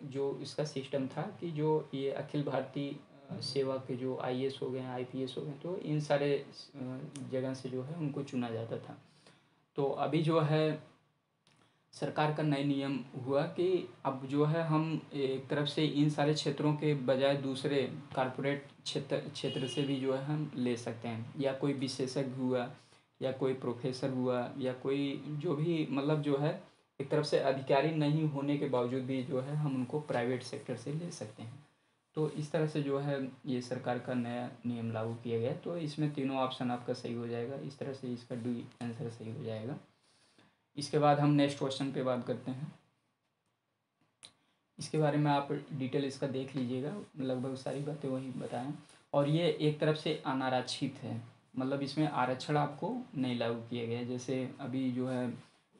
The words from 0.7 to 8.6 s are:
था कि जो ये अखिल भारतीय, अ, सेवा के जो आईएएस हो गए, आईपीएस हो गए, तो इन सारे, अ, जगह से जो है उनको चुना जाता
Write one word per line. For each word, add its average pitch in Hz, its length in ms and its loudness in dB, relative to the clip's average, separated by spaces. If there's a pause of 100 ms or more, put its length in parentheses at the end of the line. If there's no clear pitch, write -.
था 151 140 -6
कि 170 300 -6
जो 151 420 2
ये 135 180 -2
अखिल 143 320 -2
भारतीय, 139 520 -2 (340)
अ, 190 100 -8
सेवा 135 380 0
के 131 180 -6
जो 127 220 -2
आईएएस 131 440 -2
हो 135 80 -2
गए, 127 140 -4
आईपीएस 127 540 -4
हो - 40 -4
गए, 147 100 -6
तो 165 260 -6
इन 151 220 0
सारे, 143 460 2 (300)
अ, 131 220 -6 (340)
जगह 131 220 -2
से 127 160 -8
जो 127 140 -4
है 151 120 -8
उनको 151 280 -2
चुना 123 260 -2
जाता 113 280 -4